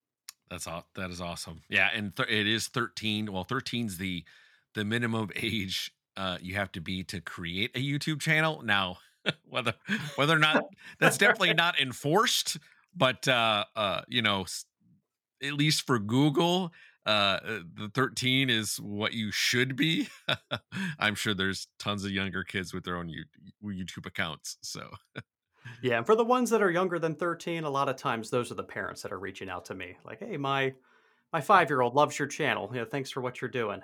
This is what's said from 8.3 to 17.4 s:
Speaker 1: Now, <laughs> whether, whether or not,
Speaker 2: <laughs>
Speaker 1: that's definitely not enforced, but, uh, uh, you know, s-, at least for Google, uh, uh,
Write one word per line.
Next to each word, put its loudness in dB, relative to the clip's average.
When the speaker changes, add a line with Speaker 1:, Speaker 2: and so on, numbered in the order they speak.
Speaker 1:
Now, 2
<laughs> -4
whether, -2
whether 4
or 4
not, 4
Speaker 2:
<laughs> -20
Speaker 1:
that's 4
definitely 6
not 2
enforced, 0
but, 2
uh, 4
uh, 0
you 2
know, 2
s-, -8
at -4
least 2
for 4
Google, 2
uh, 0
uh, 2